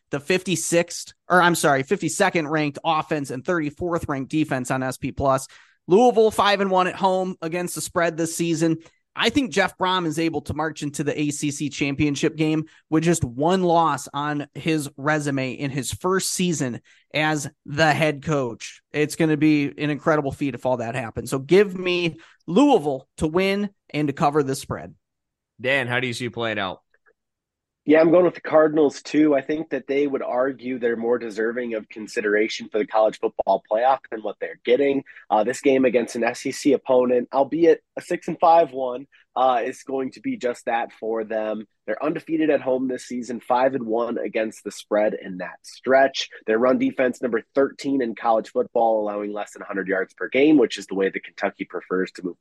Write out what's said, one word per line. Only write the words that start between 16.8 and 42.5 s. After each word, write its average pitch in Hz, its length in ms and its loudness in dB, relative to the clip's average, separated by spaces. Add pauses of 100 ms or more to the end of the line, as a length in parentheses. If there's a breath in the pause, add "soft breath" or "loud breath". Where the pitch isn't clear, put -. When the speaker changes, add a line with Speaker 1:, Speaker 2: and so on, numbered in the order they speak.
Speaker 1:
as 151 380 -2 (160)
the 151 260 2
head 147 300 0
coach. 135 580 -4 (120)
It's 147 240 -2
gonna 156 200 2
be 147 280 4 (120)
an 147 140 -4
incredible 151 400 0
feat 135 240 -6
if 135 100 -14
all 127 120 0
that 117 180 -6
happens. 120 360 -8
So 135 100 -2
give 185 360 4
me 175 420 -4 (280 loud breath)
Louisville 175 680 2
to 170 100 -2
win 196 440 0 (200)
and 151 160 -2
to 143 80 -2
cover 147 300 2
the 135 100 -2
spread. 92 400 -10 (640)
Speaker 2:
Dan, 127 280 0
how 123 100 0
do 127 80 -2
you 120 60 -4
see 123 140 -6
it 110 60 -6
playing 110 280 -4
out? 95 220 -6 (1080)
Speaker 3:
Yeah, 156 140 8
I'm 165 80 6
going 180 160 6
with 165 80 0
the - 80 -16
Cardinals, 156 580 4
too. 151 340 2
I 135 60 2
think 156 300 -6
that 131 160 -6
they 139 200 0
would 135 140 -2
argue 127 580 -4
they're 117 160 0
more 117 240 0
deserving 117 540 -4
of 110 160 -6
consideration 107 800 -2
for - 80 -6
the 104 100 0
college 110 320 2
football - 440 0 (100)
playoff 127 280 2 (100)
than 113 100 -8
what 107 220 -8
they're 85 200 -10
getting. 139 420 2 (260 loud breath)
Uh, 107 120 4
this 120 200 -4
game 135 240 4
against 117 280 0
an 117 80 -2
S 120 220 -4
E 135 80 -4
C 139 220 2
opponent, 123 580 2
albeit 151 500 4 (140)
a - 60 -8
six - 260 -6
and 165 100 -8
five 165 340 4
one, 127 340 -6 (280 soft breath)
uh, 123 300 2
is - 200 -8
going 135 280 -4
to - 80 -20
be 131 160 -6
just 120 300 -6
that 117 340 -2
for 110 240 -4
them. 107 400 -4 (220)
They're - 180 -6
undefeated 156 460 -2